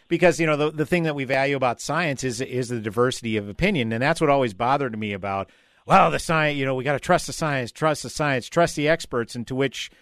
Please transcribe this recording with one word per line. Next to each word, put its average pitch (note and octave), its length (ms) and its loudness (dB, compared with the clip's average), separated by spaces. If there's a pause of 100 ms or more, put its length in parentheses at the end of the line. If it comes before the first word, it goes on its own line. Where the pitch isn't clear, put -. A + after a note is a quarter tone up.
Because, E3 320 4
you E3 80 2
know, D3+ 100 2
the, D3+ 140 2
the D3+ 160 -2
thing F3 160 0
that D#3 100 0
we C#3 120 -4
value C3+ 300 0
about B2+ 240 0
science D3 440 -2
is, B2 180 -4
is B2+ 280 -4
the A#2+ 100 -2
diversity A2+ 580 0
of G2+ 100 -4
opinion. A#2+ 460 0
And A2+ 80 -2
that's D#3 180 0
what D#3 120 2
always C3 240 2
bothered B2 420 0
me G#2 160 -4
about, G2 380 -6 (340)
"Well, E3 240 6
the D3 80 -2
science, D3+ 400 0
you C3+ 80 -2
know, C3+ 80 0
we B2+ 100 -4
gotta C#3 160 0
trust - 280 0
the - 60 -8
science, C#3 380 -2
trust D3+ 300 0
the B2 80 -10
science, C3+ 380 -2
trust E3+ 280 2
the D3 120 0
experts." C3 480 -2
And A#2+ 100 -6
to - 80 -8
which C3 380 -2 (100)